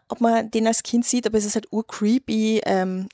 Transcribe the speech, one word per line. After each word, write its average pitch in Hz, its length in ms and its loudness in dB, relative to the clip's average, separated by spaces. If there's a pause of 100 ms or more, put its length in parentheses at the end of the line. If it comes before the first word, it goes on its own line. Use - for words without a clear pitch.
ob 233 120 -6
man 226 300 2
den 220 160 0
als 226 180 2
Kind 240 200 0
sieht, 247 220 0
aber 214 120 0
es 208 60 -2
ist 208 120 -2
halt - 160 -8
urcreepy, 220 920 0
ähm, 190 500 -2